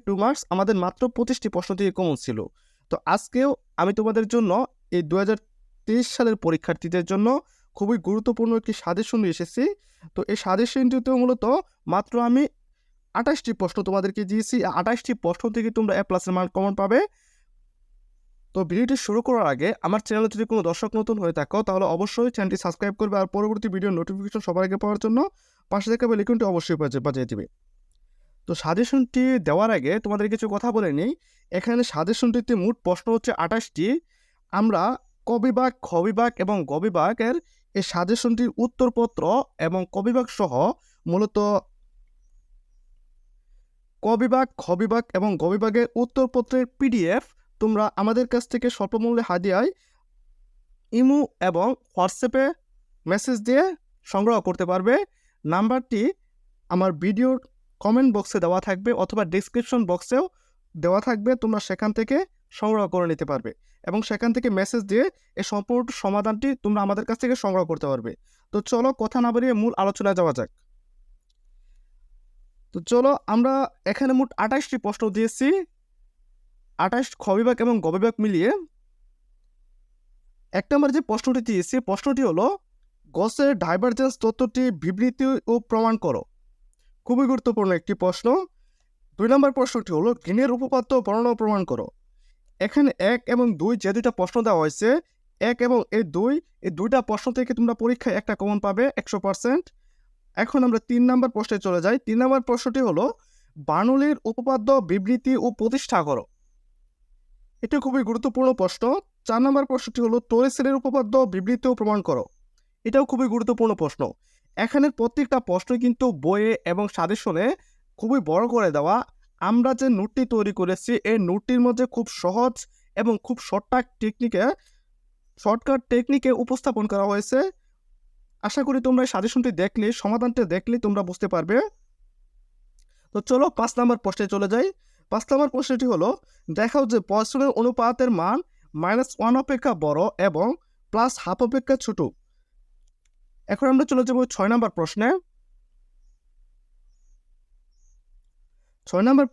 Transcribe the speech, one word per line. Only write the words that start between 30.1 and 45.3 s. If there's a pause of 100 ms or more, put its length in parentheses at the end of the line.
কিছু
কথা
বলে
নিই। (480)
এখানে (100)
সাজেশনটিতে (100)
মোট (120)
প্রশ্ন
হচ্ছে (120)
আঠাশটি। (640)
আমরা (460)
ক (140)
বিভাগ, (160)
খ (180)
বিভাগ (140)
এবং (140)
গ (120)
বিভাগের (400)
এই
সাজেশনটির (140)
উত্তরপত্র (440)
এবং (140)
ক (100)
বিভাগ (120)
সহ (580)
মূলত (2750)
ক (160)
বিভাগ, (160)
খ (180)
বিভাগ (160)
এবং (120)